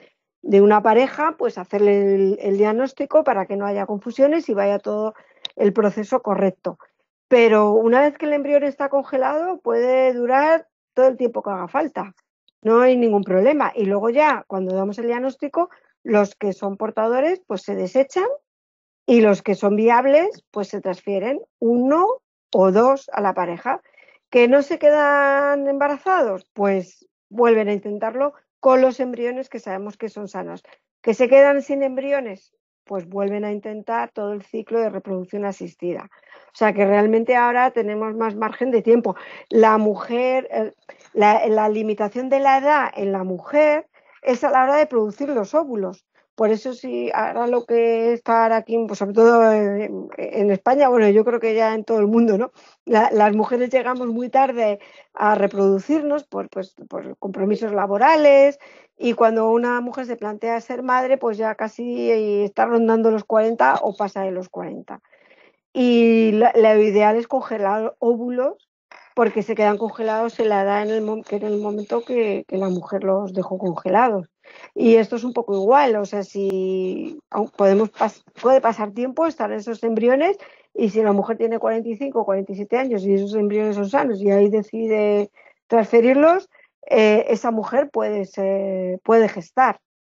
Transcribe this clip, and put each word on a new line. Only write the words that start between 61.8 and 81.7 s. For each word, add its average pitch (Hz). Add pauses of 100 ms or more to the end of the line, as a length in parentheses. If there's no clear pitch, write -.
eh, 208
está 208
rondando 226
los 214
cuarenta 226
o 202
pasa 202
de 190
los 185
cuarenta. - (720)
Y 226
la, 214
lo 220
ideal 214
es 233
congelar 220
óvulos 247 (440)
porque 226
se 220
quedan 208
congelados 220
en 220
la 202
edad 202
en 208
el 220
mom-, 220
que -
en 202
el 208
momento 208
que, 226
que 190
la 190
mujer 190
los 190
dejó 185
congelados. 190 (440)
Y 226
esto 226
es 220
un 247
poco 233
igual, 233
o 208
sea, 202
si 190 (140)
au-, 214
podemos 202
pas-, - (180)
puede 262
pasar 220
tiempo, 247
estar 233
esos 214
embriones, 247 (360)
y 226
si 214
la 208
mujer 202
tiene 226
cuarenta 226